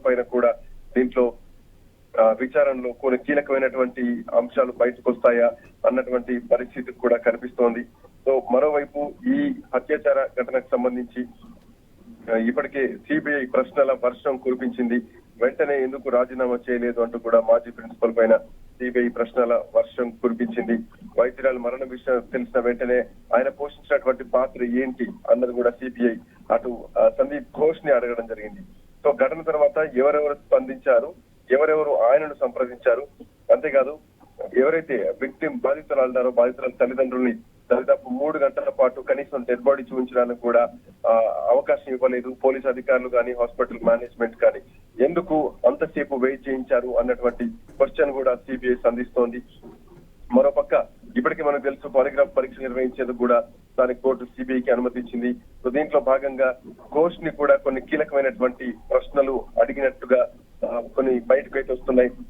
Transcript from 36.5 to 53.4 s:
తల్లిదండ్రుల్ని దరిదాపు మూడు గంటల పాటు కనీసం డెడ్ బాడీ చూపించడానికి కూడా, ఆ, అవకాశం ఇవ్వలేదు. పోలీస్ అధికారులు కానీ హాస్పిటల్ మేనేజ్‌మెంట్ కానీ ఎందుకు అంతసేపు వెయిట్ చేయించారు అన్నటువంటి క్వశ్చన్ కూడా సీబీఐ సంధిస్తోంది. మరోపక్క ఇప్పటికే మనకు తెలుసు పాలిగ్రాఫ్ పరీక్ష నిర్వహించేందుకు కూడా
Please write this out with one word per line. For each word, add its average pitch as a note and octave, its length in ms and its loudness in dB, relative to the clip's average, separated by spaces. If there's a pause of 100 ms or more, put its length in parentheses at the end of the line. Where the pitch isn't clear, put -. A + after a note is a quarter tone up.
తల్లిదండ్రుల్ని B2+ 600 0 (400)
దరిదాపు C3+ 360 0
మూడు C#3+ 300 -2
గంటల C#3 300 0
పాటు B2+ 320 0
కనీసం C3+ 420 -4
డెడ్ A#2+ 180 -2
బాడీ C3+ 220 2
చూపించడానికి B2 580 -2
కూడా, A#2 280 2 (380)
ఆ, A2+ 60 4 (380)
అవకాశం C#3+ 420 0
ఇవ్వలేదు. B2+ 520 -2
పోలీస్ C3+ 220 0
అధికారులు B2+ 420 0
కానీ B2 240 0
హాస్పిటల్ A#2+ 520 -4
మేనేజ్‌మెంట్ A#2 520 -2
కానీ G#2+ 240 2 (440)
ఎందుకు D#3 500 0 (120)
అంతసేపు D3+ 480 0
వెయిట్ C3 340 -2
చేయించారు B2+ 500 -2
అన్నటువంటి B2 500 -2
క్వశ్చన్ C#3 640 -2
కూడా C3 220 0
సీబీఐ B2 400 -4
సంధిస్తోంది. A#2+ 680 -2 (880)
మరోపక్క C#3 540 2 (300)
ఇప్పటికే D#3 260 -2
మనకు C#3+ 200 0
తెలుసు C#3 260 -6
పాలిగ్రాఫ్ C3+ 480 0
పరీక్ష C3 240 -2
నిర్వహించేందుకు B2+ 560 -4
కూడా A#2+ 280 2 (340)